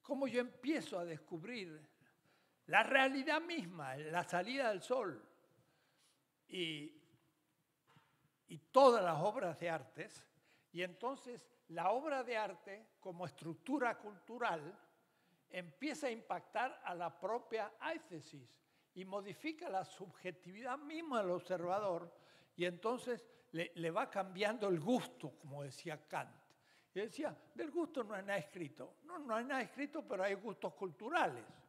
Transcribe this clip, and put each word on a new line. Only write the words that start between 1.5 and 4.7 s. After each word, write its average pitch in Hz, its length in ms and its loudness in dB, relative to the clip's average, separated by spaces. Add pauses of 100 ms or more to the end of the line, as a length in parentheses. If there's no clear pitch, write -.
la 185 160 8
realidad 269 600 6
misma, 175 540 -4
la 156 280 0
salida 226 460 0